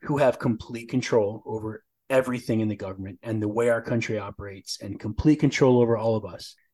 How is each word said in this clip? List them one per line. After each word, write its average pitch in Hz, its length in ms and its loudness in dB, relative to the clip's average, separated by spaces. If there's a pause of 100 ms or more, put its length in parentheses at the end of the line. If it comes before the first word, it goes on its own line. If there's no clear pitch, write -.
who 143 140 -2
have 131 220 4
complete 117 500 -4
control 110 560 0
over 110 380 -8 (260)
everything 123 500 0
in 110 80 2
the 107 80 -2
government 95 480 -10
and 110 180 -4
the 107 60 0
way 117 220 2
our 117 120 2
country 113 360 -2
operates, 101 640 -10
and 101 180 -10
complete 151 400 2
control 127 400 6
over 117 160 4
all 113 220 0
of 107 80 -4
us. - 300 -14 (180)